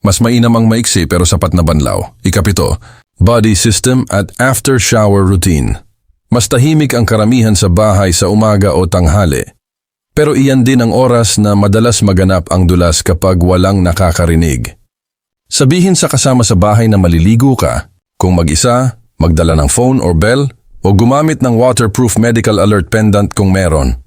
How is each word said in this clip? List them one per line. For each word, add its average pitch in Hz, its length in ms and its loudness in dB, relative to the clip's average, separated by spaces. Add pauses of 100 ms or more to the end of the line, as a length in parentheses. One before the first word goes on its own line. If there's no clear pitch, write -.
Mas 101 160 0
mainam 117 320 2
ang 113 160 2
maiksi 110 400 -2
pero 90 160 0
sapat 85 320 -2
na 85 80 2
banlaw. 67 560 -2
Ikapito, - 560 -2 (400)
body 107 400 2
system 123 560 0
at 101 240 -4
after 131 400 -2
shower 101 480 0
routine. 85 560 0 (480)
Mas 120 160 -2
tahimik 147 480 0
ang 117 160 0
karamihan 110 480 0
sa 92 160 0
bahay 98 400 2
sa 92 160 -2
umaga 104 480 0
o 92 80 0
tanghali. 87 640 0 (640)
Pero 147 240 0
iyan 135 260 2
din 123 220 2
ang 113 80 -2
oras 120 480 0
na 104 160 2
madalas 104 480 0
maganap 92 480 0
ang 90 160 2
dulas 87 320 0
kapag 92 400 0
walang 92 400 0
nakakarinig. 82 960 -2 (720)
Sabihin 170 480 0
sa 180 100 -2
kasama 127 380 0
sa 110 100 0
bahay 107 320 2
na 104 140 2
maliligo 104 560 2
ka. 64 320 -4 (320)
Kung 90 180 0
mag-isa, 120 640 -2 (180)
magdala 82 400 0
ng 71 140 0
phone 127 320 0
or 87 100 0
bell, 120 380 0 (320)
o 98 80 2
gumamit 139 480 0
ng 123 160 0
waterproof 117 640 0
medical 113 400 0
alert 101 320 0
pendant 104 400 0
kung 98 160 -2
meron. 78 480 0 (100)